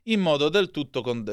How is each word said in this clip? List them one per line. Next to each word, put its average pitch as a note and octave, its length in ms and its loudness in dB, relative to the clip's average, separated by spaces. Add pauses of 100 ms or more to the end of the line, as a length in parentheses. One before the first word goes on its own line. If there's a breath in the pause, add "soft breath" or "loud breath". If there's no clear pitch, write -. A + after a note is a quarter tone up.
in A3 160 0
modo D3+ 280 2
del F#3 220 0
tutto C#3 320 -6
con-, A#2 200 -4 (100)